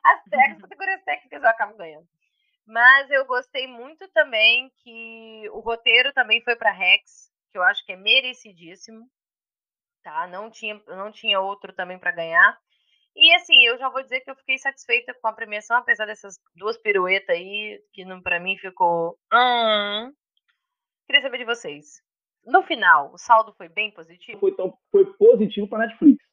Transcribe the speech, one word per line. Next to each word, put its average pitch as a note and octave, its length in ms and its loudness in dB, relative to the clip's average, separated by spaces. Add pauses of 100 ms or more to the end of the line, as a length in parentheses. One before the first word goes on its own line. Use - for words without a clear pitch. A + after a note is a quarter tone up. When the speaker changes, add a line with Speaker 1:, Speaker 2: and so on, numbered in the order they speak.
Speaker 1:
As - 180 2 (100)
Speaker 2:
<laughs> A#3+ 280 0
Speaker 1:
técnicas, G3 40 -20
categorias F#4+ 420 -10
técnicas - 400 -10
eu A3+ 40 4
acabo A3+ 280 -4
ganhando. E3 320 -20 (580)
Mas B3+ 460 4
eu C#4 120 0
gostei B3+ 440 -8
muito C4+ 400 -20
também B3 640 0 (100)
que A3+ 720 -20
o A3 80 -16
roteiro A#3+ 520 0
também A#3 300 -2
foi A#3 140 -4
pra A3+ 160 -2
Rex, F#3 580 -4 (220)
que G#3 60 -14
eu F#3 40 -2
acho G3+ 240 -2
que G3+ 60 -16
é F3+ 40 -14
merecidíssimo, A3 1080 -8 (960)
tá? E3 240 -8
Não G3 240 -16
tinha, G#3+ 380 -14
não G3 240 -14
tinha G#3 280 -4
outro G3 320 -10
também F#3 280 -12
pra F3 100 -6
ganhar. E3+ 480 0 (580)
E - 180 6
assim, - 300 4
eu B3 140 0
já C4 120 -4
vou C4 120 -8
dizer C4 200 -10
que C4+ 100 -20
eu - 20 -14
fiquei C4 240 -8
satisfeita B3 560 -6
com - 140 -6
a G#3+ 40 -4
premiação, G#3+ 440 -6
apesar A#3+ 280 -2
dessas G#3 300 -14 (220)
duas G#3+ 200 -6
piruetas F#3+ 600 -2
aí, G#3 440 -12 (120)
que F#3 120 -18
não, F#3 160 -16
pra F3+ 200 -6
mim F#3 180 -8
ficou, F3 580 -4 (160)
hum. A3+ 800 0 (960)
Queria C#4 160 0
saber B3+ 160 -8
de A#3+ 60 -10
vocês. E3 580 -12 (420)
No E4+ 200 2
final, F3+ 480 2
o F3+ 40 -20
saldo A3 400 2
foi F3+ 120 -20
bem G3+ 240 -8
positivo? E3+ 480 -20
Speaker 3:
Foi F#3+ 160 0
tão, F#3 200 -8 (140)
foi G3 140 6 (100)
positivo G#3 540 4
pra A3 100 -8
Netflix. A#3 540 4